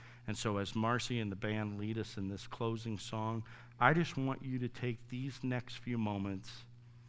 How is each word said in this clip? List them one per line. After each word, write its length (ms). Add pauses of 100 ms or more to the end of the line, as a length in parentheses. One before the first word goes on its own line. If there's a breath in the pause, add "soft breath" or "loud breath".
(260 loud breath)
And 100
so 220
as 160
Marcy 440
and 120
the 60
band 420
lead 200
us 180
in 120
this 180
closing 520
song, 440 (380 loud breath)
I 120
just 240
want 260
you 180
to 80
take 420
these 320
next 360
few 200
moments 520 (580 loud breath)